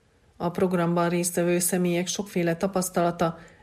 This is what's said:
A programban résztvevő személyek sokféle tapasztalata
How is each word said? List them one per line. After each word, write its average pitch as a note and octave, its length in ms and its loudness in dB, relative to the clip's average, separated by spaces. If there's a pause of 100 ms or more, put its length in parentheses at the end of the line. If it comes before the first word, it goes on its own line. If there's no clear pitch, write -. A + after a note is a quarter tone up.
(380)
A F3 120 -2
programban F3 600 2
résztvevő F3 500 0
személyek F3+ 480 0
sokféle F3 480 -2
tapasztalata F3 840 0 (260)